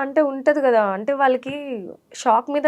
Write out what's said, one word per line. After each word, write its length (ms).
అంటే 200
ఉంటది 400
కదా, 220
అంటే 300
వాళ్ళకి 420
షాక్ 360
మీద 180